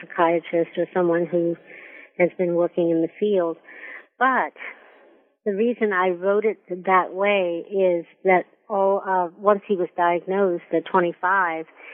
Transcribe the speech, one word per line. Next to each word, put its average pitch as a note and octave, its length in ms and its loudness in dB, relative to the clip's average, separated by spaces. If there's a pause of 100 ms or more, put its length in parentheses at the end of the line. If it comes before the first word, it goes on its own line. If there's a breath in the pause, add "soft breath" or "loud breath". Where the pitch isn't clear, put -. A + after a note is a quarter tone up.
psychiatrist E3+ 760 0
or F3 160 -2
someone F3 340 2
who E3+ 280 -2 (640 loud breath)
has F3 200 2
been F3 180 0
working E3+ 340 0
in E3 120 2
the D#3+ 60 0 (120)
field. F3+ 380 0 (600 loud breath)
But A#3+ 360 0 (920 loud breath)
the G#3+ 100 -2
reason A3 380 0
I F#3 160 2
wrote F#3+ 380 0
it G#3 120 -4 (280)
that F#3 280 2
way F#3+ 560 0
is F#3 340 2 (200)
that F#3 200 4 (240)
all, G3 380 2
uh, F#3 220 0 (100)
once G3+ 300 2
he G#3 80 0
was F3 200 -2
diagnosed F3 680 0 (100)
at E3 160 0
twenty-five, F3 760 0 (280 loud breath)